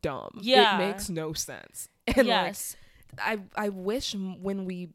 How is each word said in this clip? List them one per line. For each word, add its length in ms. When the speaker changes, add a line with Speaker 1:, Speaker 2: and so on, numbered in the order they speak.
Speaker 1:
dumb. 400
Speaker 2:
Yeah. 400
Speaker 1:
It 60
makes 220
no 240
sense. 540
<laughs> 100
And, 100
like, 100
Speaker 2:
Yes. 480
Speaker 1:
I, 200
I 140
wish 460
m-, 280
when 220
we 300